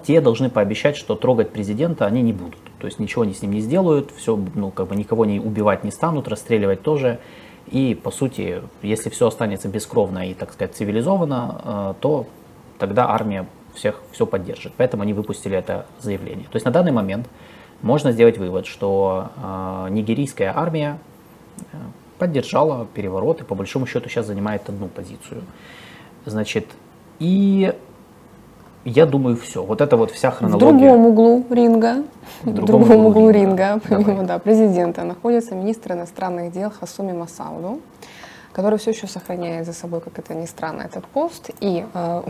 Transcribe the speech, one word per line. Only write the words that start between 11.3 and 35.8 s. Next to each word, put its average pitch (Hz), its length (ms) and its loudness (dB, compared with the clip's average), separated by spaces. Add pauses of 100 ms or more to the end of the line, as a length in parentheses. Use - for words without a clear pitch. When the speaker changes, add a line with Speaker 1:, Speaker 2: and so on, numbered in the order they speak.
Speaker 1:
э, 101 360 -6
то 139 260 -2 (520)
тогда 101 300 0
армия 107 380 -4 (280)
всех - 280 -4 (100)
всё - 140 -2
поддержит. - 500 -8
Поэтому 120 260 -2
они 104 120 -2
выпустили 101 420 -6
это 92 300 -6 (160)
заявление. 98 480 -8
То - 60 -6
есть 110 100 -4
на 120 60 -2
данный 170 200 2
момент 104 340 -2 (560)
можно 131 300 0
сделать 117 260 6
вывод, 95 280 -4
что, 98 720 -2
э, 95 540 -10
нигерийская 110 640 -2
армия, 156 440 -4 (760)
э, 156 40 -16 (420)
поддержала 143 760 0
переворот 98 460 -2
и, 120 40 -14
по - 100 -8
большому 98 320 -6
счёту, - 220 -6
щас 113 180 -4
занимает 104 420 -6
одну 101 180 -10
позицию. - 560 -16 (840)
Значит, 107 400 -4 (520)
и 196 540 2 (1120)
я 139 220 6
думаю, 131 300 0
всё. 101 280 -8
Вот 104 160 -2
это - 160 4
вот 113 160 4
вся - 180 -2
Speaker 2:
В - 80 -6
Speaker 1:
хронология. 226 400 6 (100)
Speaker 2:
другом 233 180 10
углу 233 440 6
ринга, 233 440 4 (500)
Speaker 1:
В 226 60 -2
Speaker 2:
в 214 40 -4
Speaker 1:
другом 190 120 -2 (180)
Speaker 2:
другом 220 220 10
Speaker 1:
углу - 40 10
Speaker 2:
углу 220 200 8
Speaker 1:
ринга. 196 500 4 (100)
Speaker 2:
ринга, 208 140 4
Speaker 1:
Давай. 196 220 0
Speaker 2:
<laughs> - 0 -
да, 175 120 -2
президента 185 640 4
находится 226 520 -2
министр 208 360 -6